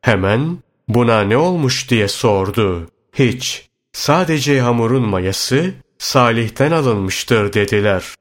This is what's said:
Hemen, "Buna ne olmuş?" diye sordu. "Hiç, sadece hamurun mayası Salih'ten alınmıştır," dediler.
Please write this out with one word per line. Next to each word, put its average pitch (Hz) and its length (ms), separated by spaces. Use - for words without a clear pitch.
Hemen, 113 560
"Buna 117 340
ne 104 160
olmuş?" 156 520
diye 110 180
sordu. 98 800
"Hiç, - 540
sadece 147 680
hamurun 120 420
mayası 107 720
Salih'ten 117 760
alınmıştır," 107 840
dediler. 104 500